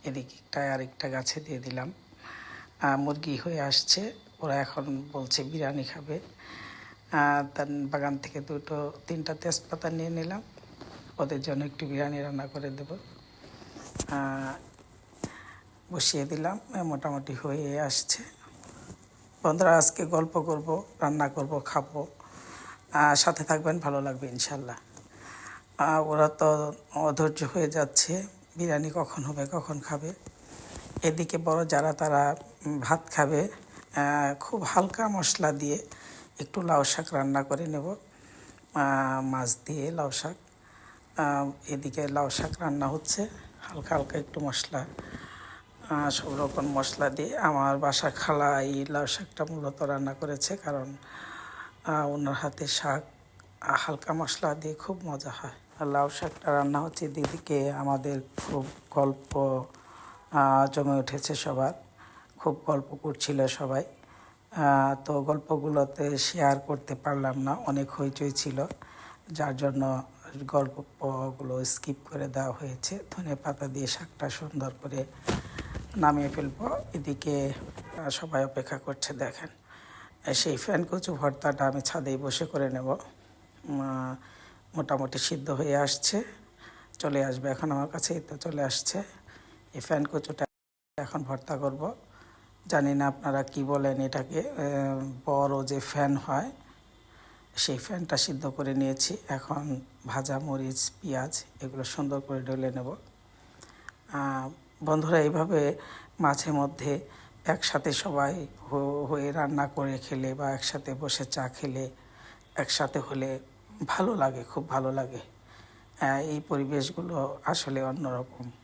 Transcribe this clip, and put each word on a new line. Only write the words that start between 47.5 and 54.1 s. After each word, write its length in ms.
বাসার 340
খালা 500
এই 240
লাউ 200
শাকটা 400
মূলত 360
রান্না 320
করেছে, 440
কারণ, 380
আহ, 220
ওনার 260
হাতে 340
শাক, 360
আহ, 160
হালকা 360